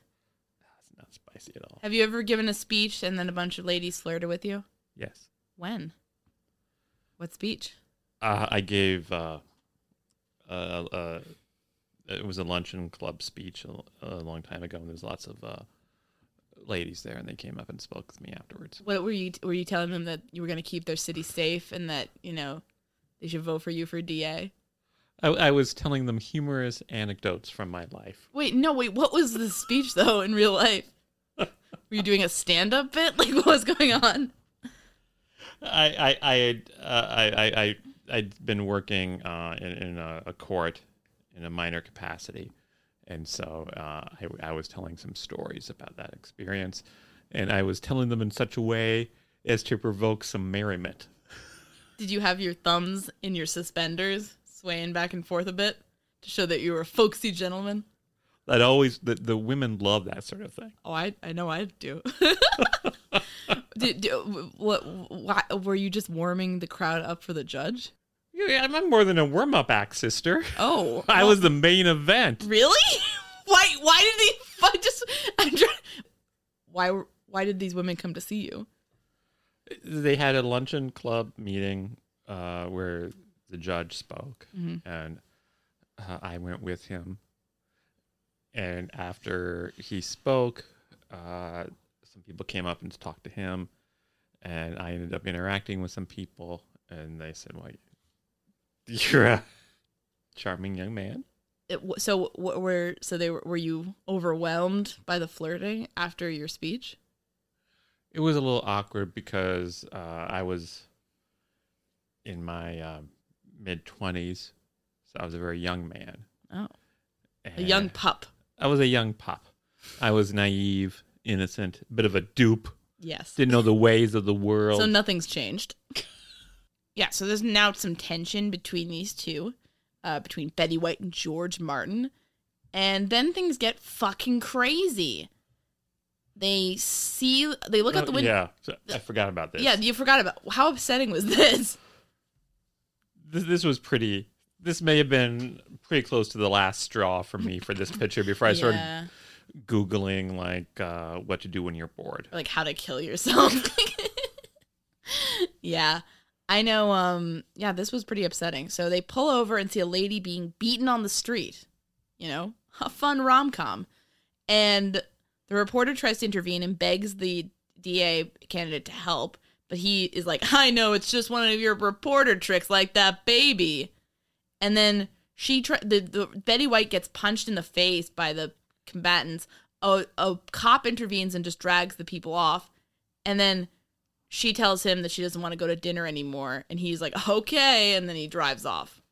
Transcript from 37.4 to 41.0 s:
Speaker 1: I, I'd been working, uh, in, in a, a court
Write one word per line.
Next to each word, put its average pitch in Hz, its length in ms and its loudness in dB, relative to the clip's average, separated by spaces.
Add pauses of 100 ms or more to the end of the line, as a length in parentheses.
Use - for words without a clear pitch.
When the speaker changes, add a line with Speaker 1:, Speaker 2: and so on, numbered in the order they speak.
Speaker 1:
I, 104 120 0 (420)
I'd 107 280 -6
been 101 220 0
working, 95 560 -2
uh, 85 360 -8
in, 90 120 -10
in 87 260 -8
a, 82 300 -10
a 90 60 -10
court 85 460 -4 (560)